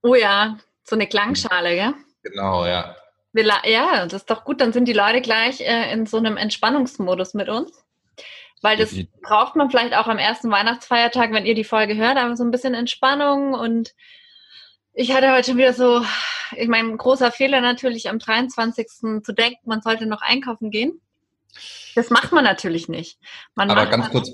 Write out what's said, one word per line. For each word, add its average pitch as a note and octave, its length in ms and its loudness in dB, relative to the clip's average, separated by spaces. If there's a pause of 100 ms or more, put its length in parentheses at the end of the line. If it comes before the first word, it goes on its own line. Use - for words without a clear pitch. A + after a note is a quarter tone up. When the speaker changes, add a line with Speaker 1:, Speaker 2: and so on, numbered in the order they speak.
Speaker 1:
Oh A#3+ 120 4
ja, G#3+ 440 2 (260)
so A3 140 -4
eine G3+ 100 0
Klangschale, F#3+ 680 -2
gell? G#3 200 0 (280)
Speaker 2:
Genau, F#2+ 440 -2
ja. F2 320 -4 (340)
Speaker 1:
Wir A3 140 2
la-, G#3 200 2
ja, A3+ 420 2
das F#3+ 160 -10
ist - 60 -20
doch A3+ 140 -2
gut, C#4 160 -6
dann A3+ 140 2
sind B3 160 2
die - 20 0
Leute G#3+ 300 2
gleich, A3+ 400 0
äh, A#3 320 -2
in A3+ 120 -2
so A3 120 -4
einem A3 180 0
Entspannungsmodus G#3 1000 -2
mit G3+ 140 -4
uns. A3+ 380 -8 (760)
Weil G#3+ 140 2
das G#3+ 140 2
Speaker 2:
Definitiv. - 320 -10
Speaker 1:
braucht - 340 2
man C#4+ 140 2
vielleicht A#3+ 240 2
auch A3 140 2
am A3 100 0
ersten A3+ 340 -2
Weihnachtsfeiertag, A#3 800 0
wenn G#3+ 140 0
ihr A3 100 2
die A3 80 -2
Folge G#3+ 320 0
hört, A#3 220 2
aber A#3+ 180 -2
so A#3+ 80 -4
ein A#3 80 0
bisschen B3+ 220 -2
Entspannung. C#4 800 0
Und A3+ 400 -2 (1000)
ich B3+ 200 -2
hatte C4 180 6
heute B3+ 160 4
schon B3+ 100 0
wieder B3+ 160 6
so, A#3+ 320 4 (520)
ich A#3 100 -2
mein, A3+ 300 0
großer B3+ 340 2
Fehler C4+ 300 2
natürlich, A#3+ 480 -2
am A3 100 -4
dreiundzwanzigsten A3+ 1040 -4
zu - 80 -10
denken, A#3 320 -2
man A3 180 -4
sollte A3 260 -2
noch G#3+ 140 -6
einkaufen A#3 500 -4
gehen. B3+ 280 -4 (960)
Das A#3+ 140 0
macht B3 240 2
man D4+ 100 6
natürlich F3+ 460 -2
nicht. E3 280 -12 (380)
Man G3+ 160 0
Speaker 2:
Aber G#2 120 4
Speaker 1:
macht G2+ 80 0
Speaker 2:
ganz A#2 120 0
Speaker 1:
dann - 80 -6
Speaker 2:
kurz - 220 -2